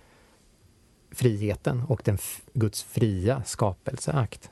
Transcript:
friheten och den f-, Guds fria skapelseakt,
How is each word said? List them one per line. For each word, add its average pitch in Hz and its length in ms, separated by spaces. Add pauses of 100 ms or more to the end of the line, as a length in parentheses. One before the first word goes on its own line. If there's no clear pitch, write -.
(1120)
friheten 110 800
och 110 160
den 104 100
f-, - 260 (120)
Guds 107 300
fria 110 640
skapelseakt, - 1080